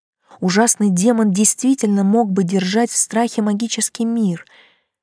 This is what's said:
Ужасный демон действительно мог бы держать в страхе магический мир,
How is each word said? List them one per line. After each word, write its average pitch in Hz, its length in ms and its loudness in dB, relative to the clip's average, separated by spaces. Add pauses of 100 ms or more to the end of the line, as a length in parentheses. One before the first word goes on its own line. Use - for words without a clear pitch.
(400)
Ужасный 208 500 2
демон 214 420 2
действительно 208 720 0
мог 208 280 2
бы 190 120 0
держать 190 480 -2
в - 60 -6
страхе 233 440 -2
магический 214 640 -4
мир, 220 400 -2 (580)